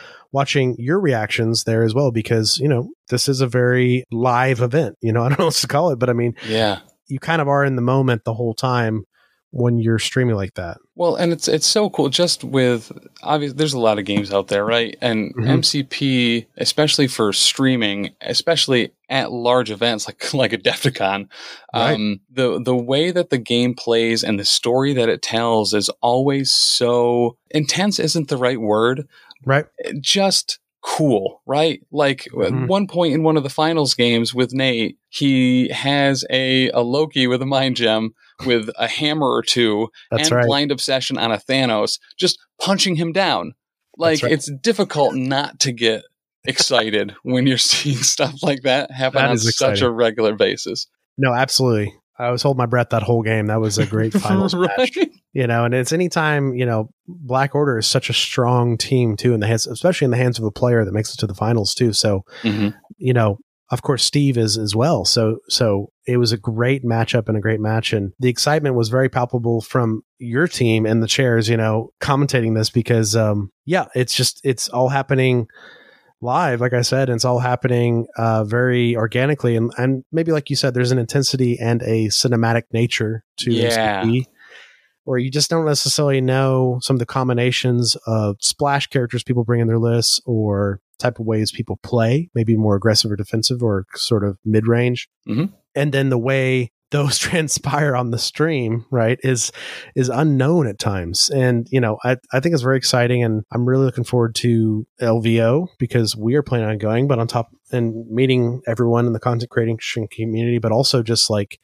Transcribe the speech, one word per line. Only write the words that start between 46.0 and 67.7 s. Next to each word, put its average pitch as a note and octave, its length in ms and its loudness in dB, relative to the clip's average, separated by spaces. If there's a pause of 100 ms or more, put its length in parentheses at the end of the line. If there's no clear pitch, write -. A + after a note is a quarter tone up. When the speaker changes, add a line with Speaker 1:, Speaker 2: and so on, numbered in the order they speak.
Speaker 2:
excited G#2+ 720 0
<laughs> - 40 -20
when B2+ 240 0
you're C3 100 2
seeing C#3 400 0
stuff C#3 460 -2
like C#3 180 -2
that C3+ 300 0
happen C3 260 -2
Speaker 1:
That C3+ 120 4
Speaker 2:
on A#2+ 60 2
Speaker 1:
is A2 80 -2 (140)
Speaker 2:
such C3+ 140 2
Speaker 1:
exciting. G2+ 160 0
Speaker 2:
a A#2+ 40 0
regular A2+ 440 2
basis. G2 500 -2 (320)
Speaker 1:
No, C3+ 160 2
absolutely. A#2+ 600 0 (260)
I A#2+ 120 -2
was B2 120 -4
holding C#3 160 2
my B2 80 2
breath A#2+ 240 0
that A2+ 120 0
whole A#2 200 2
game. A2 240 0
That A2 120 0
was G#2+ 200 0
a G#2+ 60 2
great A2 280 0
Speaker 2:
<laughs> G3+ 80 0
Speaker 1:
finals F#3+ 340 0
match. G3 420 0
Speaker 2:
Right? F#4+ 120 0 (240)
Speaker 1:
You C3 140 0
know, A#2 180 2
and A#2+ 80 0
it's B2+ 180 -2
anytime, D#3 640 0
you B2+ 120 -2
know, A2+ 240 0 (180)
Black C#3 480 -2
Order C#3+ 240 0
is G#2+ 80 -2
such - 220 -2
a A#2+ 40 -4
strong A#2+ 640 2
team A#2+ 380 0
too, B2 180 2
in A2 60 0
the G2+ 80 0
hands, A2+ 200 0
especially - 380 0
in B2+ 60 2
the A#2 60 0
hands B2 220 0
of A2 60 -4
a G#2 60 -2
player A#2+ 340 2
that - 80 -4
makes G#2+ 200 -2
it - 60 -14
to A2 80 0
the G2+ 80 -8
finals A2 380 0
too. A#2 200 2
So, G2+ 300 0 (200)
Speaker 2:
Mm-hmm. G#2 260 0 (280)
Speaker 1:
you B2+ 160 0
know, A2 240 2 (320)
of B2 140 -2
course, C3+ 200 0
Steve C#3 340 2
is A2 200 2
as G#2 180 -4
well. A#2 300 2
So, A2+ 340 2 (100)
so G#2 420 0 (160)
it B2 100 2
was A#2+ 140 2
a A#2 60 0
great B2 480 -2
matchup A2+ 420 0
and A2+ 100 0
a G2+ 40 -2
great A2 180 0
match. A2 340 -2